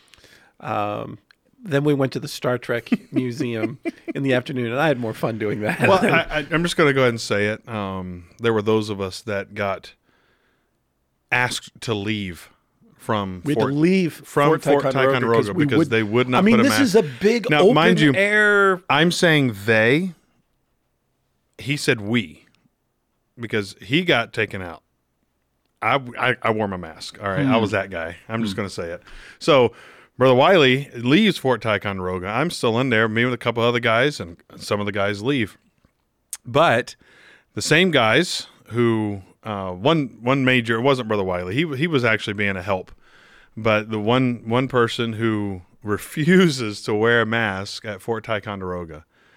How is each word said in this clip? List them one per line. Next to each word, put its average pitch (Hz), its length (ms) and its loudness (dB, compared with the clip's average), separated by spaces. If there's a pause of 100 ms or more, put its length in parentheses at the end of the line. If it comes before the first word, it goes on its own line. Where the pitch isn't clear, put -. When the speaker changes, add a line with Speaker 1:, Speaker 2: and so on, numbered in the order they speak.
(600)
Speaker 1:
Um, 107 580 -6 (420)
then 147 220 -2
we 147 100 2
went 135 200 0
to 127 80 -6
the 147 80 -10
Star 123 280 -4
Trek 120 320 -6 (120)
<laughs> - 120 -20
Museum 120 680 -4 (360)
in 139 80 -6
the 135 100 2
afternoon, 123 380 -2
and 127 80 -2
I 160 80 2
had 131 120 0
more 110 140 -4
fun 113 240 -4
doing 104 240 -4
that. 107 200 -2
Speaker 2:
Well, 190 220 6
I, 165 360 0
I, 147 120 -6
I'm 165 120 2
just 175 140 -4
gonna 147 160 4
go 135 80 2
ahead 127 80 4
and 117 120 -2
say 104 260 0
it. 107 220 -6
Um, 95 560 -8 (140)
there 117 140 2
were 107 100 2
those 110 260 2
of 101 120 -6
us 95 200 -8
that 98 340 -8
got 98 380 -6 (1400)
asked 123 380 -2 (120)
to 117 120 -6
leave 101 560 -6 (480)
from 95 460 -4
Speaker 1:
We 143 80 -4
had 156 80 -2
to - 60 2
Speaker 2:
Fort, 139 80 -2
Speaker 1:
leave 175 400 0
Speaker 2:
from - 340 -2
Speaker 1:
Fort 160 160 0
Speaker 2:
Fort 143 200 2
Speaker 1:
Ticonderoga 135 100 0
'cause 123 540 2
Speaker 2:
Ticonderoga 101 60 -4
Speaker 1:
we 160 120 2
Speaker 2:
because 127 140 2
Speaker 1:
would 160 100 2
Speaker 2:
they 113 140 2
would 120 260 0
not 123 80 2
Speaker 1:
I - 40 4
mean, 214 120 6
Speaker 2:
put 220 80 6
a - 20 6
Speaker 1:
this - 80 4
Speaker 2:
mask. - 120 2
Speaker 1:
is 196 120 4
a 220 80 6 (160)
big 220 300 2
Speaker 2:
Now, 151 140 4
Speaker 1:
open 190 120 6
Speaker 2:
mind 165 240 4
you, 147 160 6
Speaker 1:
air. 202 760 4
Speaker 2:
I'm 160 220 4
saying 147 440 2 (100)
they. 123 480 4 (1400)
He 139 200 -4
said 131 240 0
we, 101 440 -4 (920)
because 107 420 -6
he 143 220 0
got 131 300 0
taken 104 280 -4
out. 85 220 -14 (1000)
I, 131 200 0 (160)
I, 123 240 0
I 113 100 0
wore 107 180 -2
my 95 80 -8
mask. 80 440 -14
All 101 80 -4
right, 98 160 -2
I 131 100 2
Speaker 3:
Hmm. 113 60 2
Speaker 2:
was 101 100 0
that 98 180 -2
guy. 85 280 -8 (120)
I'm 113 120 -4
just 104 120 -4
Speaker 3:
Hmm. 98 40 -14
Speaker 2:
gonna 101 120 -6
say 87 220 -10
it. 87 120 -12 (340)
So 131 360 4 (440)
Brother 127 180 4
Wiley 139 600 4
leaves 151 420 2
Fort 123 240 -2
Ticonderoga. 95 680 -4
I'm 127 240 -2
still 117 280 -2
in 135 100 0
there, 110 200 2
me 113 160 0
with 127 80 -2
a 117 40 -4
couple 117 260 -2
other 120 180 0
guys, 120 400 0
and 87 160 -16 (180)
some - 240 -4
of 104 60 -4
the 104 80 -6
guys 101 280 -2
leave. 120 360 -2 (880)
But 127 500 0 (580)
the 107 80 -8
same 175 300 4
guys 131 560 2 (200)
who, 110 540 0 (220)
uh, 98 280 -8
one, 123 500 0
one 131 240 0
major, 120 300 2
it 113 60 -2
wasn't 127 260 2
Brother 107 160 0
Wiley. 90 320 -4
He, 151 220 -2
he 156 100 -2
was 143 180 0
actually 110 280 0
being 101 240 -2
a 90 40 -8
help. 92 300 -6 (640)
But 110 340 0
the 107 80 -2
one, 120 480 0
one 123 200 0
person 117 460 0
who 104 480 -4 (100)
<laughs> - 120 -20
refuses 131 1000 0
to 117 120 -4
wear 117 260 4
a 110 40 0
mask 107 600 -4
at 101 160 -12
Fort 110 220 -6
Ticonderoga 92 800 -8 (320)